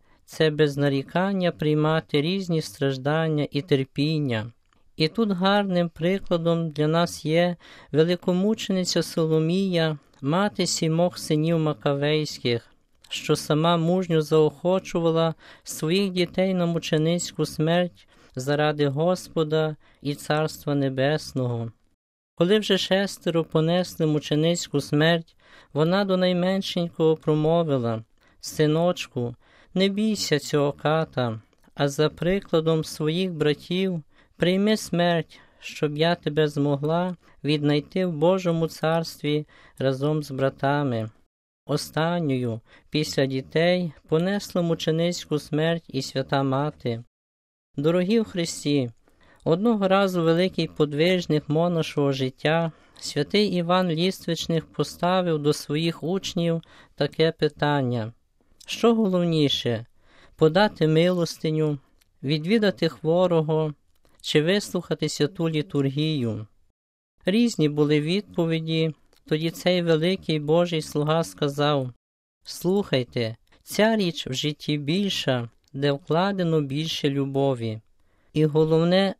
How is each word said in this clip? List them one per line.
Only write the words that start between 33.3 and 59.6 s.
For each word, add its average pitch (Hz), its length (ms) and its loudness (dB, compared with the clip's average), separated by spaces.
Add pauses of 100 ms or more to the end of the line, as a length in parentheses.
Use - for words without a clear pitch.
братів 165 720 -2 (320)
прийми 196 420 2
смерть, 170 600 0 (200)
щоб - 380 -6
я 170 180 2
тебе 151 320 0
змогла 147 680 0 (280)
віднайти 147 600 0
в 180 80 -2
Божому 170 540 2
царстві 156 800 -4 (320)
разом 139 460 0
з 143 80 -14
братами". 135 800 -2 (560)
Останньою, 143 960 -2 (280)
після 151 360 0
дітей, 160 680 0 (160)
понесла 185 540 -2
мученицьку 165 800 -2
смерть 160 480 -2
і 135 140 -6
свята 135 420 -2
мати. 131 600 -4 (760)
Дорогі 180 420 2
в 220 40 2
Христі, 147 680 -2 (520)
одного 196 440 2
разу 185 360 2
великий 165 440 2
подвижник 156 840 0
монашого 156 600 0
життя, 151 600 -2 (280)
святий 202 480 -2
Іван 180 420 0
Ліствичник, 165 760 -2
поставив 175 760 -2
до 147 140 2
своїх 160 500 -4
учнів 170 580 -2 (340)
таке 160 360 0
питання: 135 840 -2 (520)
що 233 300 2
головніше, 165 920 0 (500)